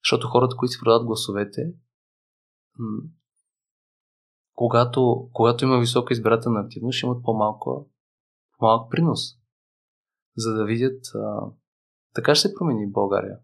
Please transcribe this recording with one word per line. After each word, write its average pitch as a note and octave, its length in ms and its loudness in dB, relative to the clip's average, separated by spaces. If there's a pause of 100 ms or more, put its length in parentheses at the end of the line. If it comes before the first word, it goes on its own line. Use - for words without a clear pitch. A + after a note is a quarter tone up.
Защото - 240 0
хората, B2 280 2
които B2 160 -4
си - 80 -12
продават A#2 260 4
гласовете, G#2 640 -6 (1040)
м, A2 200 -8 (1600)
когато, A#2+ 800 2
когато A#2+ 320 2
има C3 140 4
висока A#2+ 360 0
избирателна A2+ 460 2
активност, A2 360 -8
ще - 100 -4
имат B2 180 -4
по-малко, G#2+ 640 -2 (720)
по-малък A2+ 320 4
принос. D#3+ 300 2 (1160)
За A2 160 -2
да A2 120 0
видят, A#2+ 360 0 (140)
а, G#2+ 260 -6 (760)
така - 200 2
ще D3+ 140 2
се G3 60 -4
промени A2+ 360 -2
България. G2+ 540 -2